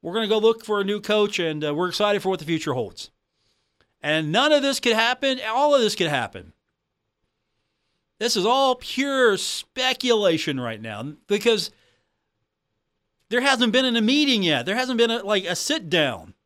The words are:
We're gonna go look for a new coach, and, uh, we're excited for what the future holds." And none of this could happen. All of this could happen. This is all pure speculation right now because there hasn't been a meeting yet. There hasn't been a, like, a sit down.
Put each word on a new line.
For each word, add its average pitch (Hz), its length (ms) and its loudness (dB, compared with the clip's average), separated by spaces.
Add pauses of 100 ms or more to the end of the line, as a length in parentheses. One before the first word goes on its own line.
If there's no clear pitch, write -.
We're 170 120 -10
gonna 220 140 -2
go 220 120 2
look 226 260 2
for 208 160 0
a - 20 0
new 202 160 -2
coach, 208 400 0
and, 156 240 -2
uh, 147 100 -2
we're 175 140 -2
excited 202 340 0
for 185 60 -2
what 190 120 0
the 151 60 -14
future 156 280 -2
holds." 113 360 -6 (920)
And 151 300 0
none 262 220 4
of 285 80 4
this 277 180 0
could 233 140 2
happen. 247 540 0
All 277 260 2
of 269 80 4
this 214 140 0
could 170 120 -2
happen. 104 460 -6 (1700)
This 226 180 -2
is 185 80 0
all 262 300 2
pure 254 640 0
speculation 214 1200 0
right 113 200 -6
now 113 360 -10 (120)
because 208 440 0 (1600)
there 240 120 0
hasn't 247 320 2
been 254 220 2
a 233 60 2
meeting 254 420 2
yet. 143 220 0
There 190 100 -2
hasn't 254 220 -2
been 226 140 2
a, 226 120 -4
like, 196 220 0
a 175 100 -2
sit 247 340 -4
down. 123 460 -2 (100)